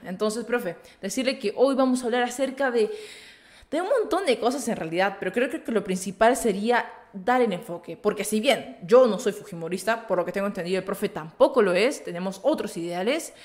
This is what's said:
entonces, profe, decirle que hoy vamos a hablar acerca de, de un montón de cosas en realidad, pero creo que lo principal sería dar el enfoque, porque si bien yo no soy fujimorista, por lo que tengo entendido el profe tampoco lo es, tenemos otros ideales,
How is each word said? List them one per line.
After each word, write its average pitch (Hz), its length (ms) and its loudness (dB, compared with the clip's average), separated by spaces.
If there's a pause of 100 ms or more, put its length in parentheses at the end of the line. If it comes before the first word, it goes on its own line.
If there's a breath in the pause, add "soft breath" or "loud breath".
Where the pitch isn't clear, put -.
entonces, 214 420 -2
profe, 208 320 -2 (240 soft breath)
decirle 254 360 -2
que 202 180 -4
hoy 269 200 4
vamos 254 260 2
a 247 40 -6
hablar 240 180 2
acerca 269 480 -2
de, 220 180 2 (800 loud breath)
de 214 120 -2
un 370 60 -2
montón 403 380 2
de 240 140 2
cosas 247 280 0
en 214 100 -2
realidad, 180 420 0
pero 180 120 -4
creo 254 180 0
que 302 120 -6 (100)
lo 214 120 0
principal 190 520 2
sería 226 560 0 (220)
dar 240 280 2
el 226 120 2
enfoque, 170 440 -10
porque 190 260 -2
si 214 160 0
bien 226 440 0
yo 240 240 8
no 202 120 0
soy 202 140 -2
fujimorista, 185 720 -4
por 285 100 0
lo 175 80 0
que 180 60 -4
tengo 196 160 -2
entendido 185 300 -2
el 185 80 -2
profe 196 240 -4
tampoco 240 520 2
lo 185 120 4
es, 220 300 2
tenemos 180 400 -6
otros 226 340 0
ideales, 185 560 -2 (120 soft breath)